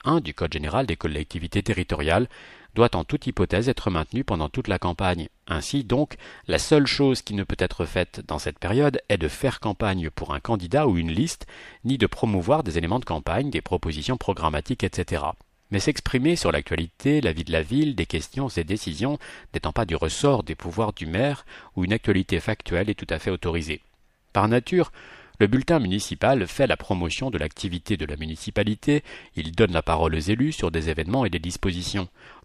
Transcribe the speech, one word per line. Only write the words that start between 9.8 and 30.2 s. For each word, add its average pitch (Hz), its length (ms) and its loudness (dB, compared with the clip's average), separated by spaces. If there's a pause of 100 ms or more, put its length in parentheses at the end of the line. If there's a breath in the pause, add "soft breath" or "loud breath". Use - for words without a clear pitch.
pour - 240 -6
un 78 60 -4
candidat 113 480 0
ou 92 100 4
une 82 140 0
liste, 123 340 -2 (380 loud breath)
ni 135 140 2
de 101 100 4
promouvoir 110 560 2
des 85 140 -4
éléments 85 220 0
de - 60 -8
campagne, 87 440 -2
des 82 120 -4
propositions 82 560 -2
programmatiques, 82 640 -2
et 92 100 0
cetera. 80 420 -4 (360)
Mais 101 80 0
s'exprimer 147 560 0
sur 85 160 0
l'actualité, 85 720 0
la 85 100 2
vie 80 120 -4
de 85 80 -8
la 80 100 2
ville, 131 340 0
des - 120 -2
questions - 420 -4
et - 140 -2
décisions 98 560 -2 (340 loud breath)
n'étant - 200 -2
pas 117 120 2
du 82 100 0
ressort 104 460 2
des 80 140 -6
pouvoirs 104 380 -2
du 82 120 -10
maire, 120 400 -2 (300 loud breath)
où 92 80 0
une 95 100 2
actualité 95 460 2
factuelle 104 500 -2
est 104 60 0
tout - 140 -12
à 80 100 -2
fait - 100 -4
autorisée. 82 520 -2 (500)
Par 101 160 4
nature, 127 440 2 (480 loud breath)
le 104 80 8
bulletin 135 320 4
municipal 101 680 0
fait 135 220 2
la 80 100 2
promotion 95 540 -2
de 92 60 -2
l'activité 87 600 -4
de 80 80 -6
la 73 100 -6
municipalité, 104 880 0 (320 loud breath)
il 82 180 -4
donne 90 180 4
la 80 100 2
parole 80 320 2
aux 80 60 0
élus 117 320 2